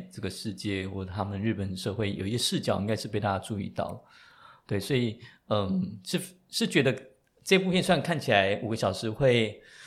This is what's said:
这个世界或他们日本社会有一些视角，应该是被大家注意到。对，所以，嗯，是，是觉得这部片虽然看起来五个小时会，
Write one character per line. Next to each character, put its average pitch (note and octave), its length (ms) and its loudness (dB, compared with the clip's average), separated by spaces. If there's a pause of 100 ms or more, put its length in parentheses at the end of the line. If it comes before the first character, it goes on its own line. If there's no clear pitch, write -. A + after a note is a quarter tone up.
(120)
这 G2+ 100 -12
个 F#2+ 80 -4
世 G2+ 240 -8
界 F#2+ 340 -4
或 F#2+ 160 -6
他 F#2+ 220 -4
们 G2 160 -6
日 A2+ 120 0
本 F#2+ 220 -4
社 F#2+ 180 -4
会 G2+ 200 -2
有 F#2+ 120 -4
一 G2+ 60 -2
些 A#2+ 60 -2
视 - 240 0
角， G2 180 0
应 G2+ 80 -2
该 A2 80 0
是 G#2 140 -6
被 G#2 100 -2
大 G2+ 100 0
家 G2 80 0
注 G2 220 -6
意 F#2+ 80 -4
到。 - 340 -6 (640)
对， G2+ 140 -2
所 C3+ 160 -2
以， A#2+ 240 0 (300)
嗯， G#2 540 0
是， - 160 -2 (300)
是 - 160 0
觉 F3+ 160 4
得 C3 160 2 (460)
这 F#3+ 160 4
部 F#3 100 0
片 F3+ 140 2
虽 F#3 100 4
然 D3 80 2
看 E3 160 -2
起 B2+ 140 0
来 G2 320 6
五 G#2+ 60 -4
个 A2+ 60 0
小 G#2 160 0
时 A2 180 -4
会， A#2 520 2 (260)